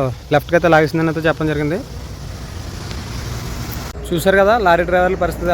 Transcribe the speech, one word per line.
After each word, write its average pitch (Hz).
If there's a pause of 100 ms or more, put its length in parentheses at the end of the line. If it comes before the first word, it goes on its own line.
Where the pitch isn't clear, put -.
(340)
లెఫ్ట్కి 147
అయితే 170
లాగేసిందని 160
అయితే 156
చెప్పడం 156
జరిగింది. 151 (2250)
చూశారు 185
కదా 202 (120)
లారీ 170
డ్రైవర్ల 180
పరిస్థితి 170